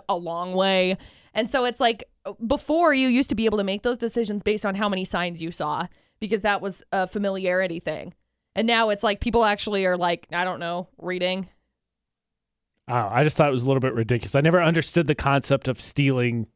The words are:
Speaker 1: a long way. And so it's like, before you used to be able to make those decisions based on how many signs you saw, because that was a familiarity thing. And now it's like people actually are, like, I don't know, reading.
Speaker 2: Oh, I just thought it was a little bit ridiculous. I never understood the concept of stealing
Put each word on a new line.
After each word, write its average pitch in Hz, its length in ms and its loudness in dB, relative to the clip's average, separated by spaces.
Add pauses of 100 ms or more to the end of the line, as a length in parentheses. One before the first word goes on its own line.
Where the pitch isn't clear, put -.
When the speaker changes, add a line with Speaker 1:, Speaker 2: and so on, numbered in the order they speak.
Speaker 1:
a 202 80 0
long 175 380 -6
way. 185 440 2 (360)
And 220 180 -2
so 254 140 0
it's 247 160 -2
like, 233 240 0 (420)
before 302 460 2
you 262 160 4
used 247 200 2
to 233 60 -2
be 214 100 -2
able 214 120 2
to 208 80 0
make 196 180 -4
those 247 140 0
decisions 220 440 -2
based 214 240 0
on 190 100 -2
how 208 120 0
many 190 160 -2
signs 175 380 -4
you 165 100 -6
saw, 151 360 -4 (340)
because 202 220 -2
that 202 180 0
was 190 200 -8 (120)
a 185 140 0
familiarity 185 760 -2
thing. 156 320 -8 (420)
And 214 120 0
now 233 220 4
it's 202 140 -2
like 202 160 0
people 233 240 2
actually 208 420 0
are, 180 120 2
like, 175 340 -2
I 175 140 -2
don't 185 160 -6
know, 175 260 -6 (100)
reading. 180 520 -4 (1400)
Speaker 2:
Oh, 120 240 0
I 123 120 2
just 151 140 0
thought 147 120 6
it - 20 0
was 127 120 0
a 123 40 -2
little 135 140 2
bit 131 120 0
ridiculous. 113 420 -2
I 139 60 4
never 165 200 4
understood 165 460 2
the 147 80 2
concept 139 520 0
of 127 120 -4
stealing 123 760 0